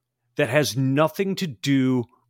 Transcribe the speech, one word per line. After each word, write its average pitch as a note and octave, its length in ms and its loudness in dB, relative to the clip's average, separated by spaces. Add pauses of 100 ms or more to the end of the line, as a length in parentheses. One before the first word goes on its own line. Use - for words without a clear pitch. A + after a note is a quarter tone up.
(360)
That C#3+ 140 0
has B2+ 280 0
nothing D3+ 580 0
to F#3 120 -4
do C3 580 0 (240)